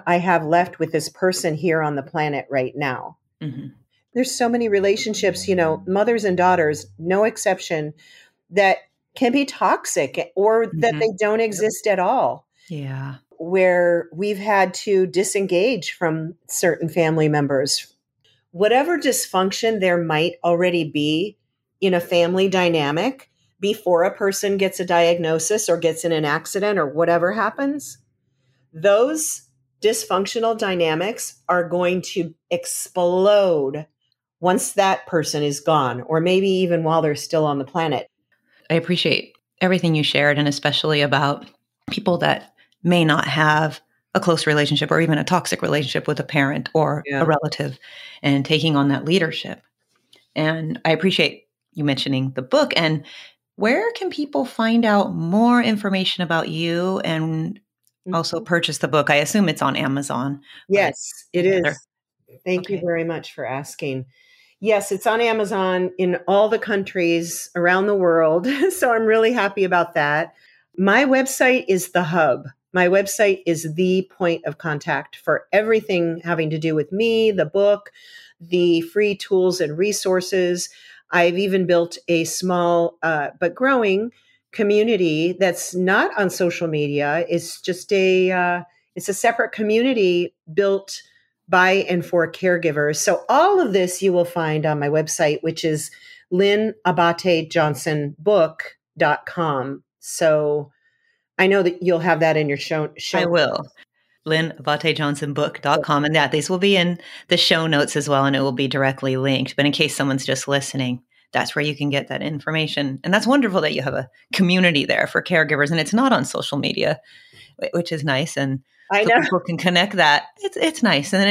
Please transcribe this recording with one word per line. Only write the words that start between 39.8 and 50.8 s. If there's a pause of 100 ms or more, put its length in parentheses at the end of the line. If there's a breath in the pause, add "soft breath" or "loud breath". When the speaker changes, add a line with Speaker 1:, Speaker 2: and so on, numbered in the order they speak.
Speaker 2:
you
shared,
and
especially
about (420)
people
that (300 soft breath)
may
not
have (320)
a
close
relationship
or
even
a
toxic
relationship
with
a
parent
or
Speaker 1:
Yeah.
Speaker 2:
a
relative, (420 loud breath)
and
taking
on
that
leadership. (760 soft breath)
And